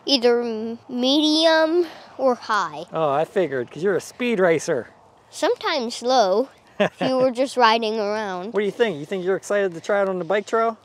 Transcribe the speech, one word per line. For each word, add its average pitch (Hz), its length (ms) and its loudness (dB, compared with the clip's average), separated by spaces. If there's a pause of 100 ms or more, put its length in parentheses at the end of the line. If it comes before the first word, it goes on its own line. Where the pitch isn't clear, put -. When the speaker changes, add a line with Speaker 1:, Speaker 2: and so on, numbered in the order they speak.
Speaker 1:
Either 240 360 4
m-, 226 360 -6 (100)
medium 311 1000 2 (300)
or 262 180 0
high. 170 580 -4
Speaker 2:
Oh, 160 180 0
I 147 140 0
figured, 139 460 -2
'cause 147 120 -10
you're 190 140 0
a 123 40 0
speed 240 400 -2
racer. 165 500 2 (400)
Speaker 1:
Sometimes 302 720 -2
low, 240 460 4 (300)
if - 220 0
you 262 160 0
Speaker 2:
<laughs> - 20 2
Speaker 1:
were 254 120 4
just 247 260 -2
riding 226 420 2
around. 202 540 -6
Speaker 2:
What 196 80 -2
do 208 60 -2
you 190 60 -4
think? 208 260 0
You 151 80 -10
think 185 180 -6
you're 190 120 0
excited 196 380 -2
to 160 60 -10
try 202 220 0
it 190 60 0
on 185 100 -4
the 175 60 -6
bike 202 220 -2
trail? 226 380 -2